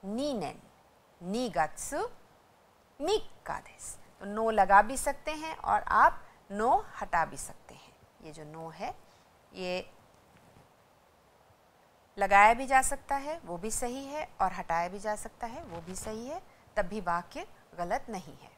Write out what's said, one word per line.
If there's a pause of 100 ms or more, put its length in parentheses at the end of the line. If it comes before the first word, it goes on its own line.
नी
नेन (600)
नी
गात्सु (920)
मिक्का
देसु। (120)
तो
नो
लगा
भी
सकते
हैं
और
आप (280)
नो (160)
हटा
भी
सकते
हैं। (260)
ये
जो
नो
है (580)
ये (2250)
लगाया
भी
जा
सकता
है,
वो
भी
सही
है, (120)
और
हटाया
भी
जा
सकता
है,
वो
भी
सही
है, (340)
तब
भी
वाक्य (300)
गलत
नहीं
है।